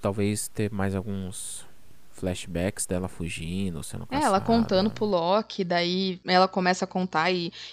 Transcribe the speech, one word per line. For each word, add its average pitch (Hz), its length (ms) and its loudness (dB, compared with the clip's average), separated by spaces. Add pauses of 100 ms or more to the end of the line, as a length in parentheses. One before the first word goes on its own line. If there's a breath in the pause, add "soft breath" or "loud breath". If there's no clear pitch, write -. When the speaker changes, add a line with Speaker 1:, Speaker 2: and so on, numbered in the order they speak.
Speaker 1:
Talvez 101 480 0
ter 104 220 -2
mais 98 240 0
alguns 98 720 -6 (460)
flashbacks 90 720 -2
dela 92 220 -2
fugindo, 82 720 -4
sendo 90 260 -10
Speaker 2:
É, 262 80 -4
ela 240 220 4
Speaker 1:
caçada. 208 60 -2
Speaker 2:
contando 214 460 4
pro - 140 -2
Loki, 196 600 2
daí 175 600 0
ela 185 220 8
começa 185 380 2
a 185 40 -2
contar 185 440 0
e, 175 200 -2 (200 loud breath)